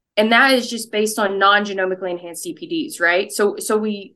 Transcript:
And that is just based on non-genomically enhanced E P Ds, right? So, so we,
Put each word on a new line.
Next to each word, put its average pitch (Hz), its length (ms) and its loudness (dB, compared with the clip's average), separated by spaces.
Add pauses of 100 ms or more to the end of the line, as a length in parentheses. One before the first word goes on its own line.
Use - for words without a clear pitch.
(180)
And 220 140 4
that 269 200 6
is 240 160 0
just 226 240 -10
based 214 260 0
on 196 200 0
non-genomically 196 720 2
enhanced 175 360 -10
E 170 60 -10
P 170 140 -14
Ds, - 340 -6
right? 175 320 2
So, 208 240 0
so 214 220 0
we, 208 380 -6